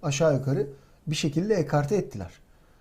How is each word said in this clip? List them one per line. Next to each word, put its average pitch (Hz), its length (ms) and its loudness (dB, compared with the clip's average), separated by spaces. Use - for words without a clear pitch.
aşağı 147 320 2
yukarı 139 320 0
bir 156 80 -4
şekilde 170 400 0
ekarte 147 420 2
ettiler. 110 340 -4